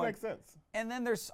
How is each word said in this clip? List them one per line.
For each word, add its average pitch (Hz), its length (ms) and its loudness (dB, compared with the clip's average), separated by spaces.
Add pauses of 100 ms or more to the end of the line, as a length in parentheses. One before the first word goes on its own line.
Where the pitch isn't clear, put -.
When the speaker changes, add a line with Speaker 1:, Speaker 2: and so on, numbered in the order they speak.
Speaker 1:
going 202 80 4
Speaker 2:
makes 196 100 -4
sense. - 380 -6 (160)
Speaker 1:
And 226 180 0
then 247 140 0
there's 233 280 2